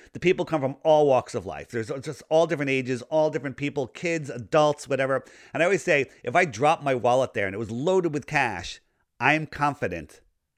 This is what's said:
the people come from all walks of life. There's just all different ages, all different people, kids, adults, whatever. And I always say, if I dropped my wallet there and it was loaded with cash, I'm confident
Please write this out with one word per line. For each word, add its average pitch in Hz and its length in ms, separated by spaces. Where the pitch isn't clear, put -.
the - 80
people 185 240
come 156 160
from 135 220
all 151 220
walks 127 300
of 92 100
life. 73 240
There's 113 220
just 147 280
all 165 180
different 147 240
ages, 127 320
all 156 260
different 139 280
people, 143 300
kids, 165 420
adults, 147 600
whatever. 135 340
And 143 80
I 170 40
always 190 180
say, 143 260
if 123 120
I 180 100
dropped 147 380
my 139 120
wallet 123 380
there 101 120
and 95 80
it 101 60
was 110 120
loaded 165 420
with 139 120
cash, 117 540
I'm 151 280
confident 107 720